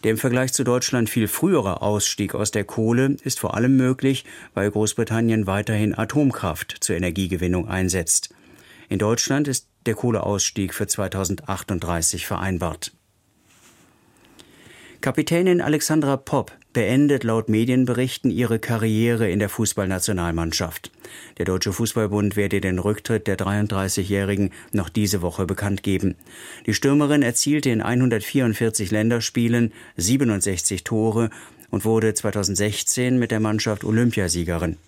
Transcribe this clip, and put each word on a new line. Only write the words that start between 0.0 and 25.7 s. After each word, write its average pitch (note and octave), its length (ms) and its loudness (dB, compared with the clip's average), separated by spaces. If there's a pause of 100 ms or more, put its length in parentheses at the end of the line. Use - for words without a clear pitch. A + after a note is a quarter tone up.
Der A2 60 2
im A2 80 2
Vergleich B2+ 360 0
zu C3+ 100 0
Deutschland B2 480 0
viel A2 160 2
frühere C3+ 560 0
Ausstieg G#2 500 0
aus G#2 160 -2
der G#2 140 -2
Kohle A#2+ 600 2
ist - 160 -4
vor - 140 -4
allem B2+ 240 4
möglich, C3 480 2 (300)
weil G2+ 160 2
Großbritannien A2+ 760 0
weiterhin G#2 500 0
Atomkraft A2 840 0
zur - 160 -2
Energiegewinnung F2+ 720 -2
einsetzt. F#2 680 -2 (560)
In G2 80 -2
Deutschland A#2+ 500 0
ist C3 200 -4 (180)
der A2+ 80 0
Kohleausstieg G2+ 800 -2
für G2+ 140 -4
zweitausendachtunddreißig F2+ 1400 -4
vereinbart. F2+ 680 -4 (2000)
Kapitänin E3+ 640 2
Alexandra D3+ 560 2
Popp - 340 -2 (220)
beendet B2+ 500 4
laut A2+ 260 0
Medienberichten B2 840 2
ihre A#2 260 0
Karriere A2+ 720 2
in F2+ 80 2
der G#2 120 2
Fußballnationalmannschaft. F2+ 1400 -2 (460)
Der F2+ 80 -2
Deutsche F#2 260 0
Fußballbund G#2 640 0
werde G2 260 0
den F#2 180 -2
Rücktritt G#2+ 480 -2
der G2 80 0
dreiunddreißigjährigen G2 1160 0 (220)
noch F#2+ 160 -2
diese G2+ 320 0
Woche F2+ 240 -2
bekannt G2 380 -4